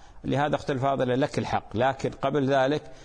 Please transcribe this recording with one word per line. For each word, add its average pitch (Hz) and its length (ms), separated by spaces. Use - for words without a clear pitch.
لهذا 139 300
أختي 147 180
الفاضلة 131 420
لك 139 240
الحق، 104 380
لكن 127 340
قبل 135 360
ذلك 139 360